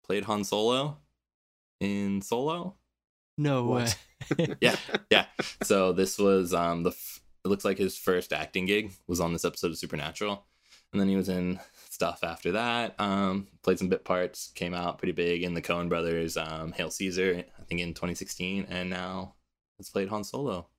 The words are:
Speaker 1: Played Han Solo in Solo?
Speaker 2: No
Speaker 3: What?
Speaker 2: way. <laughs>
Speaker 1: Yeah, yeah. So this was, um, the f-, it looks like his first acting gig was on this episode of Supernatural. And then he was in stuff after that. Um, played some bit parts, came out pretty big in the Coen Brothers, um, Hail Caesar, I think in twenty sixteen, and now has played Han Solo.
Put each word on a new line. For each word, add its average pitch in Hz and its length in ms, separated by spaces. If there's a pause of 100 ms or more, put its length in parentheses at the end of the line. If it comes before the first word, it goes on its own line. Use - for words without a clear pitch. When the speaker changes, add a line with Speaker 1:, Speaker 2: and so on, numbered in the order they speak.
Speaker 1:
Played 101 180
Han 104 200
Solo 123 540 (800)
in 98 420
Solo? 160 540 (640)
Speaker 2:
No 139 260
Speaker 3:
What? 120 320 (420)
Speaker 2:
way. 165 180
<laughs> - 40
Speaker 1:
Yeah, 120 160 (340)
yeah. 101 160 (360)
So 95 300
this 92 260
was, 95 360
um, 85 280
the 87 80
f-, - 300 (240)
it 95 40
looks 98 160
like 98 140
his 95 200
first 90 340
acting 78 340
gig 104 260 (140)
was 87 140
on 85 120
this 85 120
episode 87 260
of 80 80
Supernatural. 82 680 (480)
And 98 80
then 98 80
he 98 80
was 95 120
in 90 300 (320)
stuff - 320
after 85 300
that. 117 480
Um, 98 480 (140)
played 92 180
some 95 80
bit 92 160
parts, - 500
came 87 180
out 87 260
pretty 92 140
big 87 300
in 87 120
the 85 80
Coen 87 260
Brothers, 85 480
um, 80 360
Hail 82 180
Caesar, 92 540 (140)
I - 60
think 85 160
in 87 140
twenty 87 200
sixteen, 95 560
and 90 200
now 92 440 (440)
has - 120
played 98 180
Han 107 140
Solo. 101 460 (100)